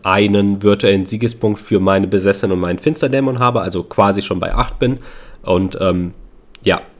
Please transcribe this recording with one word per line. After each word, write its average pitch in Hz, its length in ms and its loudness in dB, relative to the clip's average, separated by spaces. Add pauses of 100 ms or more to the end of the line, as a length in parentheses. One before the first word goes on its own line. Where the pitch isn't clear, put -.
einen 101 600 2
virtuellen 101 440 2
Siegespunkt 113 520 -2
für 101 220 0
meine 98 260 2
Besessenen 98 460 0
und 90 80 0
meinen 90 180 -2
Finsterdämon 135 600 -2
habe, 120 240 0
also 90 200 -4
quasi 101 380 2
schon 92 200 -4
bei 87 140 -4
acht - 240 -4
bin 127 200 0 (440)
und, 92 380 -2
ähm, 90 320 -2 (520)
ja, 90 180 2 (180)